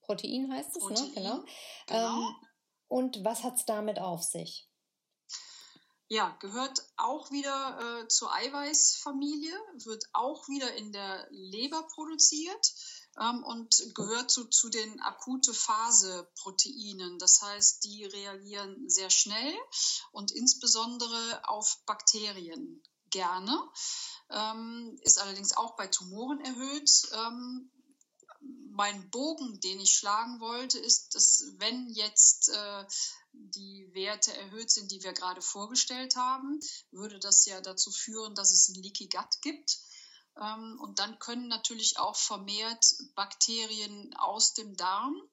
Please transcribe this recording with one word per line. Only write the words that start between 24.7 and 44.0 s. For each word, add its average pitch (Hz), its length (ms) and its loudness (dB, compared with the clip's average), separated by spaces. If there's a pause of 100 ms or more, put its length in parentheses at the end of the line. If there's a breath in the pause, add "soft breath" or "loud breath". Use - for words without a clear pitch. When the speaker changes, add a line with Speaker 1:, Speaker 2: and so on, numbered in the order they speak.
Speaker 2:
ist - 180 6
allerdings 196 360 -2
auch 233 220 0
bei 196 100 -4
Tumoren 220 540 -4
erhöht. 269 500 0 (220)
Ähm, 247 560 -6 (1000)
mein 202 380 -4
Bogen, 262 520 -4
den 190 180 -4
ich 190 160 6
schlagen 226 440 0
wollte, 240 400 -2
ist, - 360 2
dass - 440 6
wenn 240 320 -2
jetzt, - 580 6
äh, 202 360 -6 (460 loud breath)
die 196 600 -16
Werte 202 420 0
erhöht 202 340 -12
sind, 202 220 2
die 190 120 -10
wir 185 100 -6
gerade 185 280 -4
vorgestellt 254 760 -2
haben, 262 440 -2 (320 loud breath)
würde 202 280 -12
das 196 260 8
ja 190 160 -8
dazu 190 300 -2
führen, 220 440 -8
dass 196 160 6
es - 180 8
ein 185 120 -10
Leaky 196 260 -10
Gut - 340 -4
gibt. - 380 -4 (600 loud breath)
Ähm, 220 420 -8
und 196 180 -8
dann 214 200 -6
können 240 280 -6
natürlich 226 520 0
auch 214 160 0
vermehrt 208 720 0 (300)
Bakterien 208 1040 -2